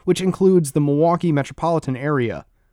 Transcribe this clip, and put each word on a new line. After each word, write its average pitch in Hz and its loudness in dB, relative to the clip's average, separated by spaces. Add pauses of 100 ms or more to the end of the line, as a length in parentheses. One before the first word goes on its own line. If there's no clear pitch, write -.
which 180 0
includes 185 2
the 151 0
Milwaukee 165 2
metropolitan 147 -2
area, 123 -4 (280)